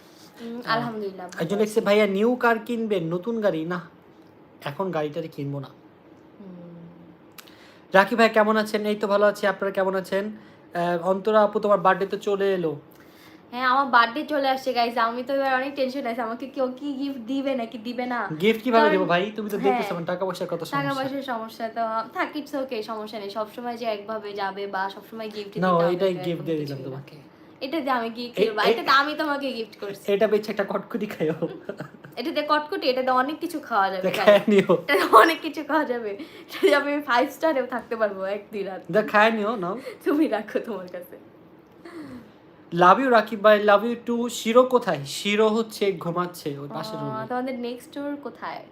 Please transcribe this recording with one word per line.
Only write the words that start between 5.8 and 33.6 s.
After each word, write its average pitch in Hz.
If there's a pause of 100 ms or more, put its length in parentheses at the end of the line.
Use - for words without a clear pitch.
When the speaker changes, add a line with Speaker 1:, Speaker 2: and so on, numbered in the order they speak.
Speaker 2:
রাকি 196
ভাই 220
কেমন 214
আছেন? 214
এই 208
তো 208
ভালো 202
আছি, 202
আপনারা 196
কেমন 190
আছেন? 190
আহ, 175
অন্তরা 208
আপু 208
তোমার 202
বার্থডে 185
তো 196
চলে 196
এলো। 165 (760)
Speaker 1:
হ্যাঁ, 247
আমার 262
বার্থডে 240
চলে 277
আসছে 262
গাইস, 240
আমি 233
তো 277
এবার 269
অনেক 269
টেনশন 262
আছে, 233
আমাকে 240
কেউ 254
কি 285
গিফট 277
দিবে 262
নাকি 233
দিবে 240
না। 240 (120)
Speaker 2:
গিফট 220
কিভাবে 226
Speaker 1:
কারণ 202
Speaker 2:
দেবো 175
ভাই? 180
তুমি 214
তো 202
Speaker 1:
হ্যাঁ, -
Speaker 2:
দেখতেছো 214
এখন 170
টাকা 180
পয়সার 180
কত 170
Speaker 1:
টাকা -
Speaker 2:
সমস্যা। 277
Speaker 1:
পয়সার 277
সমস্যা 226
তো 226
থাক, 349
it's 294
okay, 262
সমস্যা 214
নেই। 202
সবসময় 226
যে 240
একভাবে 208
যাবে 196
বা 196
সবসময় 214
গিফট 214
Speaker 2:
না, 185
Speaker 1:
দিতে 170
হবে 175
Speaker 2:
এটাই 190
Speaker 1:
এরকম 175
Speaker 2:
গিফট 160
দিয়ে 156
Speaker 1:
কিছুই 143
Speaker 2:
দিলাম 131
Speaker 1:
না। 135
Speaker 2:
তোমাকে। - (260)
Speaker 1:
এটা 277
দিয়ে 269
আমি 233
কি 240
Speaker 2:
এই, -
Speaker 1:
কিনবো? 214
Speaker 2:
এই, 214
Speaker 1:
এটা 233
তো 285
আমি 285
তোমাকে 277
গিফট 226
করছি। 202
Speaker 2:
এটা 208
বেচে 214
একটা 202
কটকটি 196
খাইও। 165 (680)
Speaker 1:
এটা 254
দিয়ে 294
কটকটি, 302
এটা 254
দিয়ে 254
অনেক 262
কিছু 330
খাওয়া 196